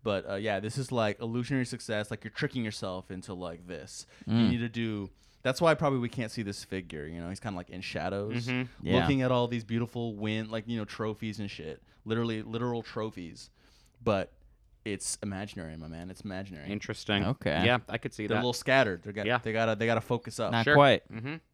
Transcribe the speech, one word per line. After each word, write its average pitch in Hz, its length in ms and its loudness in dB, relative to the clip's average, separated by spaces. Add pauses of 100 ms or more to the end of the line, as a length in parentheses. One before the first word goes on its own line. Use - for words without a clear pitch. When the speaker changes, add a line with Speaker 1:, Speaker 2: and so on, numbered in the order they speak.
Speaker 1:
But, 98 260 0
uh, 98 60 -2
yeah, 104 260 0
this 110 160 -4
is, 131 160 -4
like, 107 280 2
illusionary 120 440 0
success. 107 460 -4
Like, 110 120 -8
you're 110 80 -10
tricking 131 320 -2
yourself 95 480 -6
into, 92 220 -8
like, 87 340 -8
this. 78 380 -12 (200)
You 107 80 0
Speaker 2:
Mm. 117 160 8
Speaker 1:
need 120 100 4
to 117 100 0
do. 110 400 -2 (320)
That's 131 200 0
why 165 140 8
probably 143 240 2
we 120 100 0
can't 113 220 -4
see 120 100 -4
this 101 220 -4
figure. 82 420 -8
You 82 160 -8
know, 85 80 -6
he's 98 120 -6
kinda, 104 160 -6
like, 87 120 -10
in 90 120 -10
shadows, 101 680 -2
Speaker 3:
Mm-hmm. 127 400 -2
Speaker 2:
Yeah. - 140 6
Speaker 1:
looking 139 200 4
at 127 100 4
all 123 180 4
these 117 160 -2
beautiful 117 500 -2
win, 107 340 0
like, 110 180 -4
you 117 100 -2
know, 107 80 -2
trophies 107 540 -4
and 101 120 -4
shit. 76 300 -10 (240)
Literally, 113 360 0
literal 117 400 -2
trophies. 107 680 -8 (540)
But 101 280 2 (520)
it's - 400 -4
imaginary, 95 540 -6
my 80 100 -10
man. 82 220 -10
It's 92 120 -14
imaginary. 92 480 -8
Speaker 3:
Interesting. 104 540 0
Speaker 2:
Okay. 90 420 2
Speaker 3:
Yeah, 120 120 6 (100)
I 113 100 -4
could - 160 -6
see 107 140 -4
Speaker 1:
They're 110 80 2
Speaker 3:
that. 104 40 4
Speaker 1:
a 117 40 0
little 123 100 2
scattered. 120 500 4
They're 104 100 -8
got, 101 120 -4
Speaker 3:
Yeah. 120 120 2
Speaker 1:
they 113 160 -2
gotta, 113 220 4
they 110 100 0
gotta 113 160 4
focus - 380 -4
up. 107 120 0
Speaker 2:
Not 113 140 2
Speaker 3:
Sure. 143 100 6
Speaker 2:
quite. 139 380 8
Speaker 3:
Mm-hmm. 123 220 -6 (180)